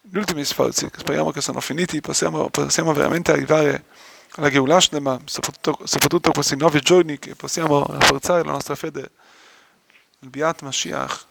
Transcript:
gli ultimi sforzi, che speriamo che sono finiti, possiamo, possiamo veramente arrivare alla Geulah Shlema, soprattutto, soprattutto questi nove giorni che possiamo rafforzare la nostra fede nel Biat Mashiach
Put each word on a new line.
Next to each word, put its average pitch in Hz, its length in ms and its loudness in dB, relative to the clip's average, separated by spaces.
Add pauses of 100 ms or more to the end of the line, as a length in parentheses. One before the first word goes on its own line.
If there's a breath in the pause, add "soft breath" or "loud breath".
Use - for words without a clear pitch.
gli 185 160 -8
ultimi 190 260 -2
sforzi, 131 480 -2
che - 80 -18
speriamo 151 320 -2
che 143 100 -6
sono 127 200 -4
finiti, 156 400 -4
possiamo, 160 480 -2
possiamo 151 440 0
veramente 147 380 2
arrivare 143 540 2 (480 loud breath)
alla 147 180 2
Geulah 139 280 4
Shlema, 139 460 0
soprattutto, - 600 -4
soprattutto - 460 2
questi 143 260 -2
nove 151 240 4
giorni 165 360 4
che - 180 -16
possiamo 147 540 0
rafforzare 147 540 2
la 151 80 -4
nostra 143 240 -6
fede 139 360 -10 (1080 soft breath)
nel 135 100 -20
Biat 147 320 -2
Mashiach - 680 -6